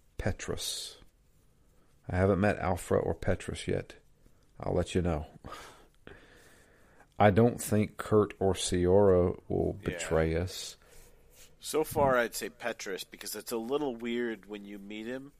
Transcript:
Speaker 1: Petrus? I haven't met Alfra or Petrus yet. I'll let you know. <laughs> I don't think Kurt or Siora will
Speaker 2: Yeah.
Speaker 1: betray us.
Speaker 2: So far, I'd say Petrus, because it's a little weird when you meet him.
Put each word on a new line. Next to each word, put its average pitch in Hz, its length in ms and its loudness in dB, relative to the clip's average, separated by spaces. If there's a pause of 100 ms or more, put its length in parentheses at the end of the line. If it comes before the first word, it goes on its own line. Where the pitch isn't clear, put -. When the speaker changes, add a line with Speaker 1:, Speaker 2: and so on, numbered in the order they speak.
(160)
Speaker 1:
Petrus? - 800 -6 (1120)
I 90 60 -2
haven't 95 240 4
met 104 200 2
Alfra 92 440 0
or 92 100 -2
Petrus - 540 -4
yet. - 260 -4 (680)
I'll 92 140 -4
let 90 200 -2
you 92 80 2
know. 80 240 -2 (180)
<laughs> - 1800 -18
I 104 100 8
don't 113 300 4
think 104 360 0
Kurt 107 420 2
or 95 160 2
Siora 92 840 4 (120)
will 87 340 0
Speaker 2:
Yeah. - 80 -6
Speaker 1:
betray 80 460 0
us. - 400 -6 (840)
Speaker 2:
So 151 220 -2
far, 139 340 2
I'd 117 200 0
say 110 120 -6
Petrus, 104 540 -8
because - 320 -14
it's 104 160 -12
a 123 60 -2
little 127 400 -2
weird 117 500 -4
when 104 180 -12
you 101 140 -14
meet 107 280 -12
him. 135 340 -10